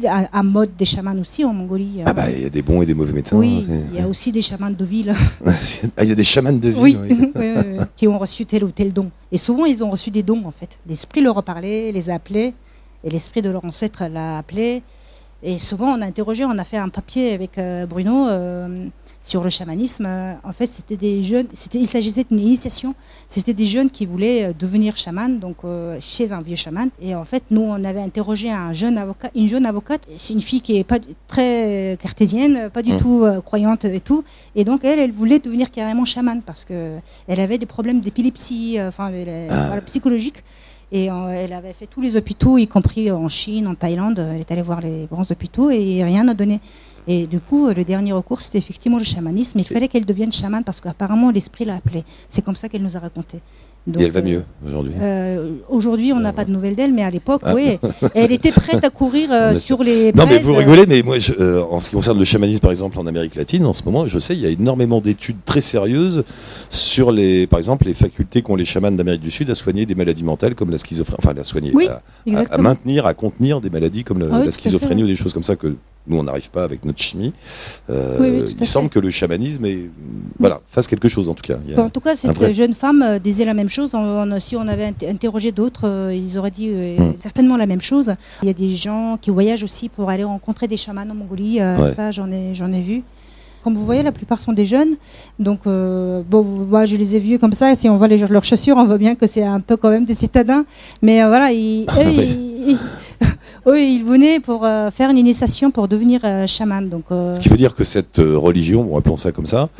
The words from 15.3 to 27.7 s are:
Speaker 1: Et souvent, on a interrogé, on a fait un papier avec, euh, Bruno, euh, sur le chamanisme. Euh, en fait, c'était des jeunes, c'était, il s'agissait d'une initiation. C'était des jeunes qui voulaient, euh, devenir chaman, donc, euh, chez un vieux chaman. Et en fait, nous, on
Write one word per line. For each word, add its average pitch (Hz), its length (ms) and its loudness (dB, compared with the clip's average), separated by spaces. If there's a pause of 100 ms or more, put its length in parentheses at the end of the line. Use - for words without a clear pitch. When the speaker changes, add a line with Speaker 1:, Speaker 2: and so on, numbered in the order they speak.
Speaker 1:
Et 180 160 -6
souvent, 202 280 -6 (100)
on 220 40 -4
a 208 40 -6
interrogé, 214 400 -4
on 240 120 -2
a 185 60 -6
fait 214 140 -8
un 196 120 -4
papier 240 440 -4
avec, 185 240 -8
euh, 180 300 -6
Bruno, 208 400 0
euh, 180 580 -6 (380)
sur 180 200 -4
le 180 60 0
chamanisme. 185 580 -6
Euh, 185 260 -8 (100)
en 196 80 -12
fait, 240 160 -4
c'était 214 300 -10
des 196 260 -2
jeunes, 233 300 -2
c'était, - 260 -8
il 247 80 0
s'agissait 220 420 -2
d'une 220 100 2
initiation. 247 540 -2 (340)
C'était 202 280 -4
des 214 100 0
jeunes 247 240 0
qui - 160 -8
voulaient, 208 400 -2
euh, 180 120 -4
devenir 208 400 0
chaman, 220 420 -4
donc, 180 240 -10
euh, 170 360 -8
chez 220 320 -6
un 180 120 -8
vieux 170 140 -8
chaman. 190 320 -6 (120)
Et 185 140 -6
en 165 80 -8
fait, 254 260 -6
nous, 220 120 2
on 208 220 -4